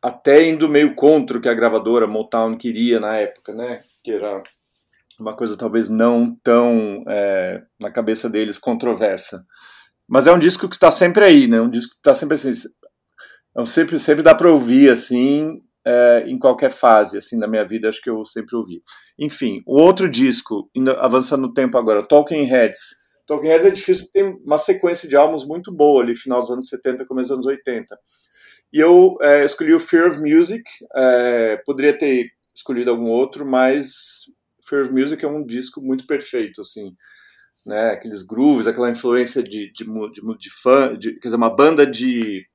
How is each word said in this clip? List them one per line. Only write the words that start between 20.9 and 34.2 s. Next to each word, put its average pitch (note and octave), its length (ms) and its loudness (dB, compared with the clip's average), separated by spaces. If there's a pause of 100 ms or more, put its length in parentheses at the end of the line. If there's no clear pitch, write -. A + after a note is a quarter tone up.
avançando C3 500 -2
no A#2+ 100 -8
tempo C3 240 -2
agora, A2 240 0
Talking D3 440 2
Heads. B2 500 -2 (320)
Talking D3+ 220 -6
Heads E3 180 6
é - 20 8
difícil, F#3 360 -4
porque - 140 -2
tem G3 240 -4
uma D3 140 0
sequência F3 500 -2
de C#3 80 -2
álbuns D3 300 2
muito F3 260 -12
boa D3 300 4
ali, A#2+ 140 -2
final B2 260 -4
dos G#2+ 80 -6
anos B2+ 180 -8
setenta, B2+ 380 -8
começo B2+ 220 -8
dos C#3 80 -4
anos B2+ 100 -8
oitenta. C3 500 -8 (800)
E D3+ 60 -2
eu, F3+ 420 6
é, C#3+ 240 4
escolhi D#3 300 -2
o D#3+ 40 2
Fear E3 280 0
of D3+ 120 -2
Music, E3+ 440 0 (320)
é, B2 680 0
poderia C#3+ 320 0
ter C3 360 -2 (240)
escolhido B2 340 -6
algum A#2 200 -4
outro, B2+ 360 -4
mas C3 760 -4 (440)